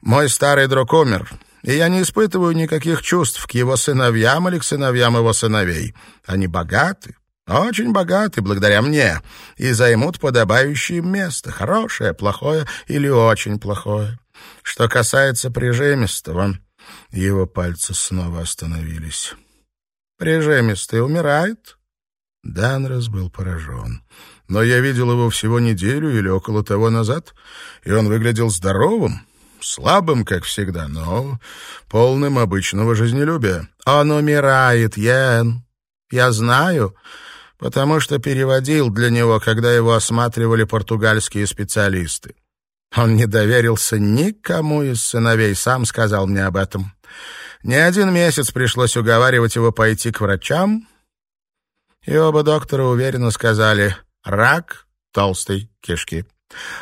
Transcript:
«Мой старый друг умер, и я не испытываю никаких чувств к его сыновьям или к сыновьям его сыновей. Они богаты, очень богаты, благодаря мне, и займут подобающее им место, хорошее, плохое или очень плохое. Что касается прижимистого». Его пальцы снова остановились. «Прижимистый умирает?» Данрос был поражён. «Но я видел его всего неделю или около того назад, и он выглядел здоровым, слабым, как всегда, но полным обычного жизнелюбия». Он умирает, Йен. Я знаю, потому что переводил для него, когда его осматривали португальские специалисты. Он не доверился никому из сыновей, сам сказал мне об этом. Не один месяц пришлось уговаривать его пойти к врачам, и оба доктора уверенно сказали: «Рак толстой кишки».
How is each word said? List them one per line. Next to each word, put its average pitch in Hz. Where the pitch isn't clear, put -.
«Мой 139
старый 139
друг 131
умер, 135
и -
я 160
не 185
испытываю 180
никаких 160
чувств -
к -
его 123
сыновьям 127
или 180
к -
сыновьям 123
его 117
сыновей. 107
Они 92
богаты, 90
очень 214
богаты, 190
благодаря 101
мне, 135
и 127
займут 120
подобающее 131
им 170
место, 185
хорошее, 202
плохое 135
или 143
очень 113
плохое. 104
Что -
касается 131
прижимистого». 117
Его 95
пальцы 87
снова 85
остановились. 80
«Прижимистый 143
умирает?» 156
Данрос 127
был 95
поражён. 71
«Но 101
я 123
видел 123
его 120
всего 113
неделю 120
или 98
около 104
того 107
назад, 117
и -
он 107
выглядел 113
здоровым, 104
слабым, 160
как 90
всегда, 90
но 92
полным 131
обычного 101
жизнелюбия». 117
Он 147
умирает, 135
Йен. 117
Я 123
знаю, 120
потому 139
что 143
переводил 135
для 117
него, 117
когда 117
его 117
осматривали 113
португальские 107
специалисты. 95
Он 113
не 113
доверился 110
никому 151
из 127
сыновей, 113
сам 123
сказал 104
мне 98
об 92
этом. 98
Не 117
один 180
месяц 165
пришлось 123
уговаривать 117
его 117
пойти 110
к -
врачам, 170
и 143
оба 156
доктора 147
уверенно 123
сказали: 107
«Рак 120
толстой 98
кишки». 98